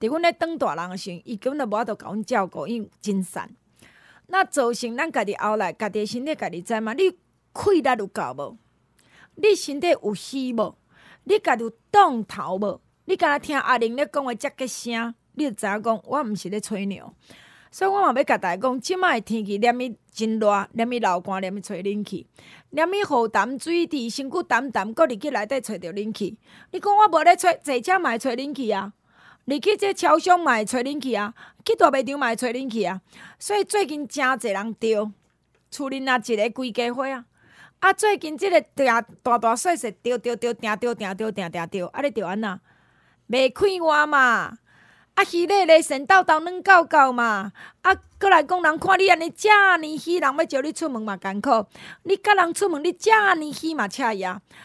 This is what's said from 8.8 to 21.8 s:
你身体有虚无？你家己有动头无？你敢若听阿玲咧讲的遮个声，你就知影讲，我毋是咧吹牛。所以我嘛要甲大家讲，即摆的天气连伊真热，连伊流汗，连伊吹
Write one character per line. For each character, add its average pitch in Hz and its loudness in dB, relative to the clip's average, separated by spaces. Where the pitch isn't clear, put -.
你 415 4
身 285 -6
体 349 2
有 208 0
虚 254 -6
无？ 214 -2
你 415 2
家 294 0
己 233 -4
有 226 -6
动 311 6
头 - -8
无？ 202 -4
你 370 0
敢 339 2
若 285 2
听 285 -4
阿 247 2
玲 226 0
咧 294 -2
讲 285 -4
的 240 -4
遮 277 -6
个 262 -6
声， 233 -6
你 302 -2
就 269 0
知 214 -6
影 202 -2
讲， 226 0
我 285 -4
毋 214 -4
是 185 -8
咧 208 -4
吹 202 -6
牛。 190 -10
所 - -4
以 381 2
我 403 0
嘛 311 4
要 277 2
甲 240 0
大 180 -2
家 190 -10
讲， 262 -2
即 370 -4
摆 339 0
的 - -
天 214 -6
气 202 -4
连 240 2
伊 247 -8
真 220 -4
热， 202 2
连 233 -2
伊 240 -2
流 185 0
汗， 190 -6
连 190 -6
伊 202 -10
吹 180 -10